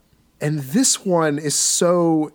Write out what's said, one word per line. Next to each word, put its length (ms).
And 160
this 480
one 320
is 160
so 800